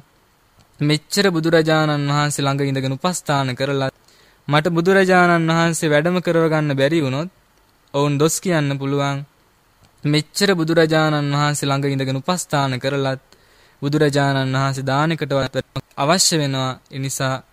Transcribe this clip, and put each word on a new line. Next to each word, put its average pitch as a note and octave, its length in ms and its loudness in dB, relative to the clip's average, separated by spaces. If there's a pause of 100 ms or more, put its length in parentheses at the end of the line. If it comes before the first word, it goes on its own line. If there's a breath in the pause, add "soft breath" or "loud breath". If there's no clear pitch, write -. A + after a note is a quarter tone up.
(800)
මෙච්චර D3+ 500 0
බුදුරජාණන් D#3 800 2
වහන්සේ D3 360 0
ළඟ C#3 200 0
ඉඳගෙන C3+ 320 -2
උපස්ථාන C#3+ 560 -2
කරලත් C3+ 420 -4 (540 soft breath)
මට D3+ 200 2
බුදුරජාණන් F3 840 4
වහන්සේ E3 400 0
වැඩම D#3+ 280 2
කරව E3 280 0
ගන්න D3+ 300 0
බැරි D3 240 2
වුණොත් C#3+ 300 -4 (640)
ඔවුන් C#3+ 240 0
දොස් D#3 200 2
කියන්න D#3 360 0
පුළුවන්. C#3 440 -2 (880)
මෙච්චර D3+ 480 0
බුදුරජාණන් D#3 800 2
වහන්සේ D3 340 0
ළඟ C#3 220 0
ඉඳගෙන C3+ 320 -2
උපස්ථාන C#3 560 -2
කරලත් C3+ 540 -4 (520 soft breath)
බුදුරජාණන් C#3 720 0
වහන්සේ C3+ 300 -2
දානකටවත් C#3 720 -2 (380)
අවශ්‍ය E3 420 0
වෙනවා. C3+ 360 -2 (140)
ඒ - 120 -14
නිසා C3+ 360 -4 (180)